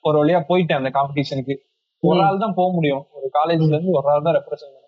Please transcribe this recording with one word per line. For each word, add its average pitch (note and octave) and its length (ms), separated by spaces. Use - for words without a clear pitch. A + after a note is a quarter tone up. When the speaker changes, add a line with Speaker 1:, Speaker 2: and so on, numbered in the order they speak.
Speaker 1:
ஒரு D3+ 220
வழியா D3+ 40
போயிட்டேன் F3 440
அந்த C3 180
காம்படிஷனுக்கு. C#3 640
ஒரு F3 220
Speaker 2:
ம். - 20
Speaker 1:
ஆள் G3 160
தான் G3 160
போக F#3 180
முடியும், C#3+ 400
ஒரு C3+ 200
காலேஜ்ல D#3+ 260
Speaker 2:
ம். D#3+ 40
Speaker 1:
இருந்து D#3 280
ஒரு C#3+ 200
ஆள் D3 120
தான் D#3+ 120
ரெப்ரசென்ட் C#3+ 120
பண்ண C#3 420